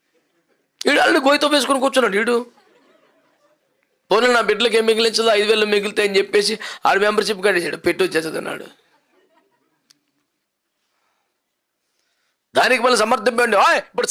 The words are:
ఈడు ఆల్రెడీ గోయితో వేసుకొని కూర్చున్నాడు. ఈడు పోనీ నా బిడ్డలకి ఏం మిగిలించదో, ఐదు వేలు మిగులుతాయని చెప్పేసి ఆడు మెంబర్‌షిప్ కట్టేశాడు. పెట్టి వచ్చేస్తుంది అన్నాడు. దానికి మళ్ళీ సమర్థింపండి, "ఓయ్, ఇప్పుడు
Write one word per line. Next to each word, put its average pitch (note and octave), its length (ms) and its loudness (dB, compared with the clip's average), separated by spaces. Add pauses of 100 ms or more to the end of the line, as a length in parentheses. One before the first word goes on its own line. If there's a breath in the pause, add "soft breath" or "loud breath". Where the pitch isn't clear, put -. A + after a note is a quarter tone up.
(880)
ఈడు C#4+ 140 2
ఆల్రెడీ D#4 260 2
గోయితో C#4+ 200 2
వేసుకొని C#4 340 0
కూర్చున్నాడు. B3 360 0
ఈడు A#3 340 -2 (1600)
పోనీ A3 160 2
నా A#3+ 140 2
బిడ్డలకి G#3+ 360 0
ఏం A3+ 100 0
మిగిలించదో, A3+ 440 0
ఐదు G#3 160 2
వేలు G#3+ 200 2
మిగులుతాయని G3+ 520 -2
చెప్పేసి G3+ 400 0 (280 loud breath)
ఆడు F#3 140 2
మెంబర్‌షిప్ G#3 440 -2
కట్టేశాడు. F3 320 -2
పెట్టి E3+ 280 -2
వచ్చేస్తుంది D#3 340 -4
అన్నాడు. - 500 -14 (3750)
దానికి A#3 260 2
మళ్ళీ B3 160 2
సమర్థింపండి, A3+ 580 0
"ఓయ్, G3 220 4
ఇప్పుడు - 320 -6